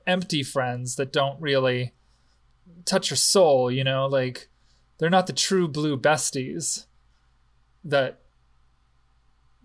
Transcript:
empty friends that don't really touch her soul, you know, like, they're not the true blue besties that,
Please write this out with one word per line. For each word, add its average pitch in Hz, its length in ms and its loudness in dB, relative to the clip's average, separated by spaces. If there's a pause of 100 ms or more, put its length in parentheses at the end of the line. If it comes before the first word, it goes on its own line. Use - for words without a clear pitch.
empty 180 380 0
friends 123 540 -4
that 135 160 -4
don't 139 280 0
really 131 520 0 (920)
touch 190 240 0
her 139 60 -4
soul, 135 560 4
you 135 120 -2
know, 135 220 0
like, 131 440 -2 (480)
they're 160 120 0
not 185 180 2
the 147 60 -4
true 180 340 0
blue 147 300 -2
besties 147 880 -2 (1000)
that, 139 360 -2 (1500)